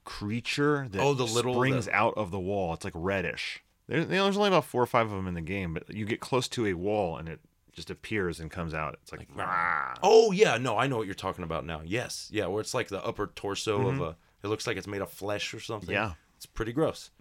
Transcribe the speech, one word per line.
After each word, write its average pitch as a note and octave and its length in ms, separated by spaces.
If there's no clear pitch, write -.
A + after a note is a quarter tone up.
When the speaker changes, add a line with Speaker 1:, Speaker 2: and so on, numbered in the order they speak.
Speaker 1:
creature C3+ 840
that G2 100
Speaker 2:
Oh, C#3 120
the B2+ 140
little, A#2+ 280
Speaker 1:
springs B2+ 320
Speaker 2:
the - 80
Speaker 1:
out G#2+ 220
of G2+ 140
the G2 100
wall. F#2 320
It's, E2 120
like, F#2+ 120
reddish. F2 680
There, D#3 180
there's G3 320
only G#3 120
about F3 160
four B2 180
or A#2 40
five A2+ 260
of G2 60
'em F#2+ 80
in F2+ 80
the E2+ 80
game, F2 320
but - 200
you G#2+ 120
get G2+ 140
close - 280
to A2+ 180
a G2 80
wall F#2 440
and D#2+ 100
it D#2+ 120
just - 180
appears F2+ 500
and D#2+ 100
comes E2 240
out. D#2 280
It's - 100
like, - 220
Speaker 2:
Like, F#2 120
Speaker 1:
"Rah." E2+ 560
Speaker 2:
oh, A3 300
yeah, F3 260
no, A#2+ 180
I B2 120
know C3 80
what A2 100
you're F#2+ 80
talking F2+ 300
about D#2+ 200
now. D#2 200
Yes, G2+ 480
yeah, G2+ 140
where G2+ 140
it's - 140
like A#2+ 140
the F#2+ 160
upper G#2 240
torso G2+ 600
of F#2 60
Speaker 1:
Mm-hmm. - 80
Speaker 2:
a, E2 140
it G2+ 60
looks A2 180
like A2 100
it's F#2 120
made G2+ 140
of - 80
flesh G#2 440
or A2+ 60
something. G2+ 340
Speaker 1:
Yeah. G2+ 200
Speaker 2:
It's - 100
pretty A2+ 260
gross. C#3 380